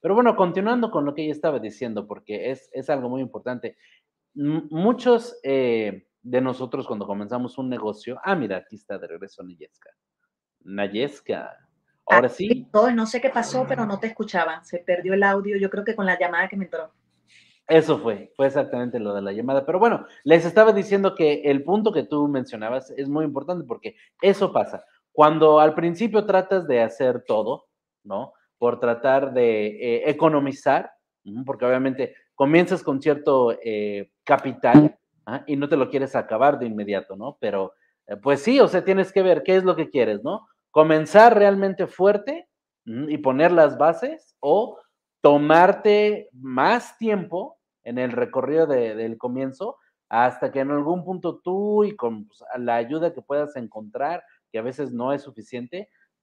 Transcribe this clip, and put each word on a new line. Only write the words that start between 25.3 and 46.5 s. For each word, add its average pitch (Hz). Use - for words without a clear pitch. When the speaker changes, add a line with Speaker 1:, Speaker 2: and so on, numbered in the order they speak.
Speaker 1:
al 156
principio 190
tratas 190
de 123
hacer 120
todo, 117
¿no? 104
Por 120
tratar 131
de, 113
eh, 117
economizar, 147
ujú, 110
porque 127
obviamente 131
comienzas 170
con 139
cierto, 139
eh, 104
capital, 139
¿ah? 123
Y 147
no 143
te 156
lo 131
quieres 135
acabar 127
de 123
inmediato, 101
¿no? 120
Pero, 98
eh, 101
pues 135
sí, 262
o 208
sea, 170
tienes 190
que 196
ver 175
qué 185
es 190
lo 180
que 151
quieres, 110
¿no? 175
Comenzar 160
realmente 196
fuerte, 208
ujú, 123
y 147
poner 143
las 151
bases 170
o 190
tomarte 185
más 131